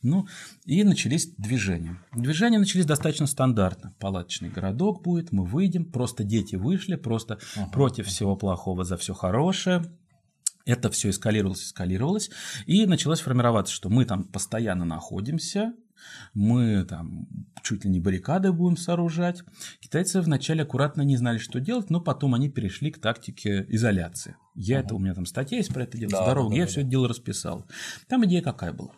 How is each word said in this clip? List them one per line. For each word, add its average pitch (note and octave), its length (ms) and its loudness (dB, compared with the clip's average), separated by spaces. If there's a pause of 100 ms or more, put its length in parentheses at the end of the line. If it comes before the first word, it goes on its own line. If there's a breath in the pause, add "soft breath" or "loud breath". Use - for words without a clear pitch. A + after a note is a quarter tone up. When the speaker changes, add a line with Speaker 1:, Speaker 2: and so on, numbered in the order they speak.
Speaker 1:
ну, F#3 260 2 (380 loud breath)
и F3+ 180 4
начались E3 540 4
движения. G2 640 -2 (180)
Движения D#3 420 4
начались F#3 280 4
достаточно D3 400 2
стандартно. G#2+ 720 0
Палаточный F#2 480 -6
городок G#2+ 540 -2
будет, E3+ 300 -2
мы G2 120 2
выйдем, E3 400 0
просто A#2+ 400 -4
дети G2+ 320 0
вышли, E3 380 -2
просто A2+ 440 -4 (180 loud breath)
Speaker 2:
Ага. G2 140 -6
Speaker 1:
против C3 360 2
всего G2 300 0
плохого, F#2 480 -2
за F2 120 -4
все - 160 -6
хорошее. E3 720 0 (800)
Это A#2+ 260 2
все - 180 -2
эскалировалось, G2 540 0
эскалировалось, A2+ 680 -2 (360 loud breath)
и G3 180 6
началось D#3+ 360 2
формироваться, A#2+ 520 2
что - 160 -6
мы A#2+ 160 6
там F#2+ 200 -2
постоянно G2 600 -2
находимся, B2+ 880 -4 (640 loud breath)
мы A2 500 4
там E2 420 -10 (360)
чуть - 220 -4
ли G2+ 60 2
не F2+ 100 4
баррикады C#3 520 2
будем F3 240 4
сооружать. F3 680 -2 (380 loud breath)
Китайцы F#3 400 0
вначале D#3+ 440 2
аккуратно C#3+ 360 0
не C#3 160 4
знали, A#2 220 2
что - 200 -6
делать, G3+ 300 -2
но E3+ 140 2
потом C#3 320 0
они C3+ 160 2
перешли A2 400 -4
к - 100 -18
тактике G#2 680 -2
изоляции. G2+ 680 0 (180)
Я A2+ 260 0
Speaker 2:
Ага. - 60 -4
Speaker 1:
это, - 100 -4
у - 20 -4
меня F#2+ 160 0
там F2+ 100 -6
статья C#3 320 -6
есть G#3+ 160 -2
про B2 120 -4
это A2+ 120 -12
дело, A2+ 140 -4
Speaker 2:
Да, G2 120 0
Speaker 1:
здорово, B2+ 280 2
Speaker 2:
да, G#2+ 60 2
Speaker 1:
я E3+ 80 4
Speaker 2:
да, - 20 -2
Speaker 1:
все F3+ 100 -4
Speaker 2:
да. D3 60 0
Speaker 1:
это C3 80 -2
дело B2+ 180 4
расписал. - 580 -6 (400 loud breath)
Там B3 200 4
идея F3 160 4
какая G2+ 320 -4
была? - 240 -12